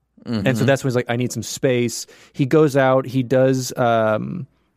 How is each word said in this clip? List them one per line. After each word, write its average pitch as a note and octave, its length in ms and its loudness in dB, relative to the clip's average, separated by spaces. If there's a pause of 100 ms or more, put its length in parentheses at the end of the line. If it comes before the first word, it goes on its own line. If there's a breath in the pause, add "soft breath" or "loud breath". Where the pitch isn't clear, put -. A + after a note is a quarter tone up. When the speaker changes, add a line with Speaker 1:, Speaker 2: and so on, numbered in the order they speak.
(260)
Speaker 1:
Mm-hmm. A2 220 -2
Speaker 2:
And B2+ 100 0
so A2+ 80 0
that's C3 180 2
when C#3 60 -2
he's A#2 60 -2
like, B2 140 -2
"I A#2 60 0
need B2 160 -2
some A2 120 -8
space." A#2+ 600 -2 (280 loud breath)
He C#3+ 120 -2
goes D3+ 300 2
out, C3 300 2
he B2+ 180 -4
does, C3 540 0
um, A#2 680 0 (320)